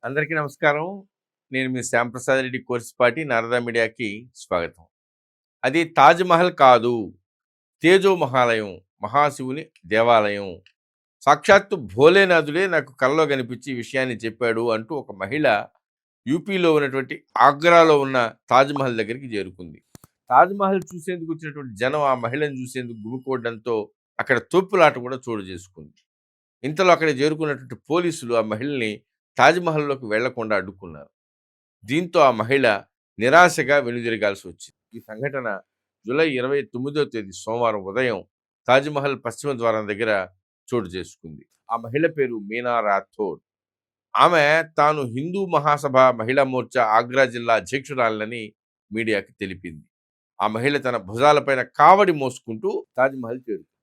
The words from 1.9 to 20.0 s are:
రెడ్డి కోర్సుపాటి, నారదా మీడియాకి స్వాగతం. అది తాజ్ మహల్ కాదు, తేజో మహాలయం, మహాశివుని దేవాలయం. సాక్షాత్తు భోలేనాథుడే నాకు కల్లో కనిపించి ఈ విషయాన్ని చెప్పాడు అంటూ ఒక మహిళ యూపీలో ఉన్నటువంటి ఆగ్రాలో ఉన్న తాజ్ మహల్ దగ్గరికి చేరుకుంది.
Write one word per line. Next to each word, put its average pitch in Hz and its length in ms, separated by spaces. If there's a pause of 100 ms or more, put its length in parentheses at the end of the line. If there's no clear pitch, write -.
రెడ్డి 127 160
కోర్సుపాటి, 123 680
నారదా 120 340
మీడియాకి 117 500 (280)
స్వాగతం. - 480 (800)
అది 151 200
తాజ్ 160 380
మహల్ 180 300
కాదు, 120 640 (680)
తేజో 190 340
మహాలయం, 120 640 (220)
మహాశివుని 131 640 (200)
దేవాలయం. 104 600 (760)
సాక్షాత్తు 196 520
భోలేనాథుడే 160 1000
నాకు 131 180 (100)
కల్లో 151 240
కనిపించి 131 460
ఈ 123 100
విషయాన్ని 127 340
చెప్పాడు 113 540
అంటూ 113 240
ఒక 117 180
మహిళ 104 340 (800)
యూపీలో 170 460
ఉన్నటువంటి 135 500 (140)
ఆగ్రాలో 151 640
ఉన్న 131 320 (180)
తాజ్ 139 220
మహల్ 135 260
దగ్గరికి 120 380
చేరుకుంది. 90 460 (220)